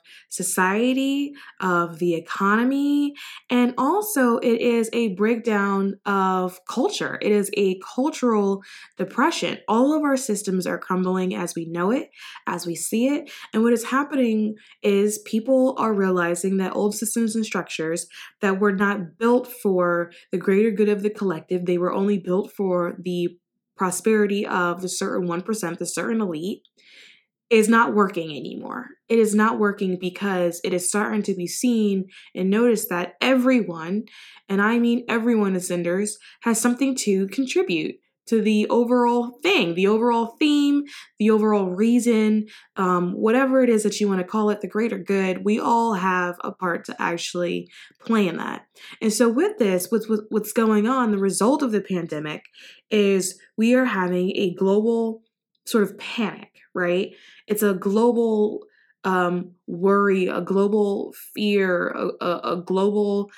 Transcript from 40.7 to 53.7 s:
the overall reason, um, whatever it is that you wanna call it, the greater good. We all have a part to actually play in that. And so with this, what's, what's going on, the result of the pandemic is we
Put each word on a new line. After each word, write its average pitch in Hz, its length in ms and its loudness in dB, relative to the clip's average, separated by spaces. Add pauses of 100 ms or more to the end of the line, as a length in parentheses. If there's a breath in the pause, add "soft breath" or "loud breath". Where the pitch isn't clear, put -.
the 214 100 4
overall 208 400 2
reason, 214 800 2 (300 loud breath)
um, 180 340 0
whatever 262 500 2
it 247 80 4
is 214 140 4
that 202 160 -2
you 208 100 2
wanna 190 140 0
call 208 260 -2
it, 208 120 -2
the 190 60 -8
greater 208 300 -2
good. 190 480 -2
We 214 140 2
all 233 340 2
have 180 500 -2
a - 80 -6
part 180 340 -4
to - 140 -10
actually 175 720 -4 (320 loud breath)
play 214 260 2
in 160 100 -4
that. - 280 -8 (340 loud breath)
And 214 140 0
so 233 160 4
with 339 300 0
this, 185 320 0
what's, 220 160 0 (220)
what's 214 220 -2
going 220 360 2
on, 254 240 0
the 202 80 0
result 196 420 2
of 254 100 0
the 202 100 0
pandemic 156 600 -6 (480 loud breath)
is 196 500 2 (160 soft breath)
we 233 200 4